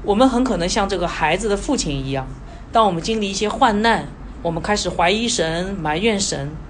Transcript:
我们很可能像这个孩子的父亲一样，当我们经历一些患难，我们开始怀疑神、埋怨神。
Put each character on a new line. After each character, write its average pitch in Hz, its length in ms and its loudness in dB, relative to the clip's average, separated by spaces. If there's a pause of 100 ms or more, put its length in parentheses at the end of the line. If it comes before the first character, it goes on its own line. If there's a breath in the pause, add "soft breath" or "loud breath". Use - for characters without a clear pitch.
我 202 100 2
们 185 140 6
很 247 160 2
可 196 120 0
能 170 120 0
像 196 200 0
这 190 80 -2
个 170 120 -2
孩 160 280 0
子 214 120 -2
的 202 80 2
父 254 200 0
亲 156 160 -2
一 135 200 -4
样， 131 120 -2 (460 loud breath)
当 226 160 6
我 190 60 4
们 165 100 -2
经 220 180 0
历 196 80 -2
一 196 60 -4
些 208 140 -2
患 214 340 2
难， 202 240 2 (340)
我 170 120 -2
们 160 100 -4
开 208 140 0
始 180 120 -2
怀 175 220 2
疑 220 160 0
神、 180 480 -2
埋 156 240 -2
怨 208 200 2
神。 143 320 -4 (200)